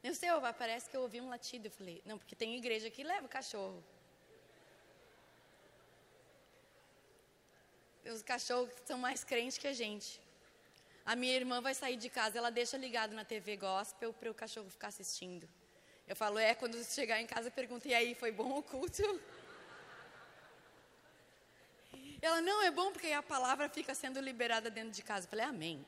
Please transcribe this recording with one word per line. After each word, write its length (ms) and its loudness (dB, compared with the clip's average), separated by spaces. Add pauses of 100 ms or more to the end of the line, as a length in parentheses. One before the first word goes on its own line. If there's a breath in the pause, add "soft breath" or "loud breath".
Não 120 -2
sei, 160 2
eu, 100 8 (140)
parece 340 -2
que 80 -6
eu 60 2
ouvi 180 -4
um 80 -8
latido, 380 -8
eu 40 -6
falei, 360 -10
não, 100 -8
porque 180 -14
tem 220 -2
igreja 340 0
que 140 -10
leva 220 0
o 20 -12
cachorro. 560 -6 (4000)
Os 160 -6
cachorros 500 0 (120)
são 140 -4
mais 240 0
crentes 360 0
que 100 0
a 60 2
gente. 460 -4 (840 loud breath)
A 100 2
minha 200 4
irmã 260 2
vai 140 2
sair 220 0
de 120 -6
casa, 300 2
ela 120 4
deixa 280 2
ligado 360 0
na 100 -6
T 160 -4
V 160 -4
gospel 580 0
pra 160 -4
o 40 -6
cachorro 360 -8
ficar 180 -10
assistindo. 580 -6 (640 loud breath)
Eu 80 -4
falo, 220 2
é, 160 8
quando 300 -2
chegar 360 0
em 60 -4
casa, 240 -2
pergunta, 360 -6
"E 80 4
aí, 200 6
foi 180 0
bom 260 0
o 40 -2
culto?" 400 -2 (3250 loud breath)
Ela, 200 8
"Não, 220 6
é 80 8
bom 220 4
porque 160 -4
a 140 4
palavra 460 4
fica 280 -4
sendo 240 -2
liberada 500 2
dentro 220 -6
de 100 -8
casa." 240 -4
Eu 40 -16
falei, 140 0
"Amém." 440 -2